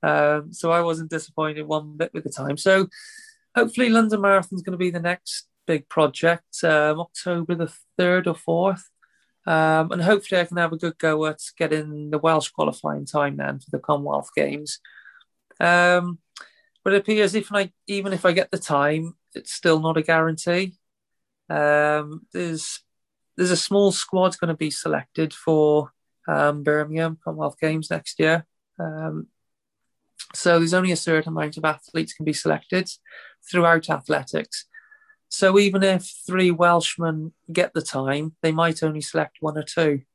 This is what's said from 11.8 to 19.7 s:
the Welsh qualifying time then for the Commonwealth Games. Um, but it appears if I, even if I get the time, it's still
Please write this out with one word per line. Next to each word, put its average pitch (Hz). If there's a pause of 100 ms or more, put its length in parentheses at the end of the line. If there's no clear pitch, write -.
the 151
Welsh 156
qualifying 151
time 143
then 139
for -
the 143
Commonwealth 143
Games. 147 (760)
Um, 175 (680)
but 190
it 202
appears 208
if 208
I, 196 (140)
even 196
if 180
I 180
get 175
the 175
time, 156 (200)
it's -
still 160